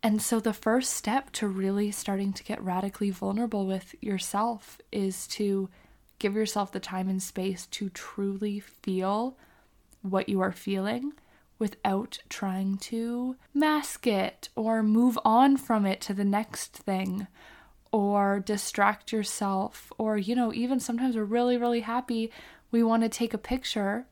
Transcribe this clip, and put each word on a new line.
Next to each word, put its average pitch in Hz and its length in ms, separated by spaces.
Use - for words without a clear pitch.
And 214 180
so 226 180
the 220 140
first 233 400
step 262 400
to 214 160
really 196 420
starting 196 440
to - 100
get - 180
radically 190 480
vulnerable 202 560
with 190 340
yourself 208 800
is 190 360
to 196 400
give 202 160
yourself 208 380
the 190 80
time 185 280
and 190 140
space 185 440
to - 220
truly 196 720
feel 202 760
what 190 260
you 196 120
are 190 120
feeling 214 600
without 202 600
trying 190 480
to 240 600
mask 302 520
it 196 480
or 220 280
move 226 420
on 254 320
from 220 300
it 190 160
to 202 120
the 202 100
next 202 480
thing 190 540
or 202 480
distract 202 720
yourself. 196 840
Or, 214 200
you 202 160
know, 240 180
even 247 280
sometimes 240 360
we're 214 80
really, 240 320
really 240 240
happy. 226 500
We 233 120
want 226 200
to 226 60
take 226 240
a 214 60
picture 220 720